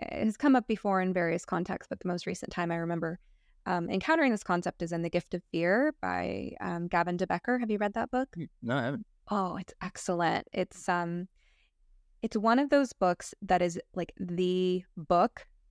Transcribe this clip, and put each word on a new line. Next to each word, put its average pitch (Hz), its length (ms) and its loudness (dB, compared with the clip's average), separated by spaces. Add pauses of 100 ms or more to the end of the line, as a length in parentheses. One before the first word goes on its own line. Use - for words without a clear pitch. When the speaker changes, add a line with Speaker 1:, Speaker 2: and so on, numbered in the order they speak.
(120)
Speaker 1:
has 220 260 -2
come 277 180 6
up 240 120 2
before 196 340 0
in 185 120 0
various 170 320 0
contexts, 180 440 -4
but 190 100 -8
the - 80 -6
most 180 200 -4
recent - 240 -8
time 170 200 -2
I 170 40 -2
remember, 170 440 -4 (460)
um, 175 240 -2
encountering 277 420 2
this 214 120 -2
concept 175 380 -2
is 170 100 -4
in 170 100 -2
The 170 80 -2
Gift - 240 -2
of 175 80 -4 (100)
Fear 202 500 2
by, 90 500 -4 (100)
um, 175 260 -4
Gavin 175 300 0
de 185 80 -2
Becker. 185 320 0
Have 226 140 -2
you 208 80 0
read 208 160 -2
that 233 160 -4
book? 254 260 -2
Speaker 2:
Mm, 165 120 -8 (120)
no, 123 160 0
I 131 60 0
haven't. 147 220 -4 (240)
Speaker 1:
Oh, 185 280 -2
it's - 240 -12
excellent. 175 720 0
It's, - 340 -6
um, 175 400 -2 (920)
it's 226 160 -2
one 226 220 4
of 285 100 2
those 285 240 4
books - 480 0
that 185 200 4
is, 175 180 0 (160)
like, 180 240 -6
the 180 640 0 (120)
book 175 520 2 (240)